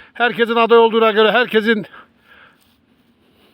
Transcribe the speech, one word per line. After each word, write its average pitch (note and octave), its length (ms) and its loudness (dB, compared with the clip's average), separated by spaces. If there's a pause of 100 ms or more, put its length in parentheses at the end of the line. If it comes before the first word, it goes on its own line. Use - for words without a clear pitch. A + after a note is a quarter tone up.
(140)
Herkesin A#3 420 -4
aday A#3 220 2
olduğuna A3+ 340 2
göre G#3+ 200 0
herkesin A3 540 -2 (1700)